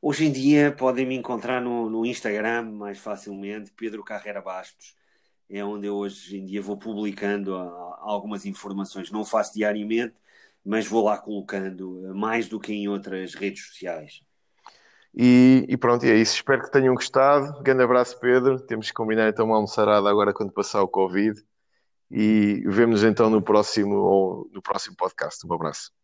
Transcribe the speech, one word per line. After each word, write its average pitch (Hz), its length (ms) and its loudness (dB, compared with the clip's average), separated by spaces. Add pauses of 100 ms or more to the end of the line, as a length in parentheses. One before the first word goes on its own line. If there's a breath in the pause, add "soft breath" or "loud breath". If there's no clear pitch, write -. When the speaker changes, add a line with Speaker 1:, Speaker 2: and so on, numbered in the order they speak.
Speaker 1:
Hoje 151 220 0
em 147 60 2
dia 143 400 4
podem 131 340 0
me 127 100 -4
encontrar 123 460 -4
no, 120 260 -4
no 113 180 -2
Instagram 113 680 -4
mais 101 260 -12
facilmente, 101 760 -12
Pedro 107 300 -10
Carreira 101 380 -12
Bastos. - 540 -14 (520)
É 101 160 -10
onde 101 220 -8
eu 101 100 -4
hoje 98 420 -8
em 95 80 -12
dia 98 160 -8
vou 101 140 -6
publicando, 101 800 -6
ah, 87 460 -12
algumas 104 440 -8
informações. 98 680 -10
Não 107 120 -6
faço 104 300 -2
diariamente, 107 600 -4 (500 soft breath)
mas 107 220 -2
vou 107 180 2
lá 104 140 2
colocando, 95 880 -10
eh, 95 60 -12
mais 110 340 -4
do 110 120 -10
que 107 140 -10
em 101 140 -6
outras 95 480 -8
redes 98 320 -8
sociais. 80 540 -14 (920 soft breath)
Speaker 2:
E, 127 560 8
e 127 80 -2
pronto, 120 280 2
e 120 40 6
é 110 60 6
isso. 110 200 4
Espero - 280 0
que - 80 -14
tenham 131 240 4
gostado. 139 680 2
Grande 131 220 4
abraço, 123 360 2
Pedro. 127 400 4
Temos 110 280 -8
que - 60 -10
combinar 110 360 2
então 110 160 0
uma 110 100 2
almoçarada 104 540 2
agora 101 240 4
quando 101 180 -6
passar 101 300 -2
o 95 60 2
covid. 95 520 0 (720)
E 107 580 2
vemo-nos 107 360 4
então 110 260 4
no 107 120 4
próximo, 104 560 2
ou 95 540 0
no 98 120 -14
próximo - 320 -6
podcast. - 500 -6
Um 87 80 -4
abraço. 80 380 -6 (120)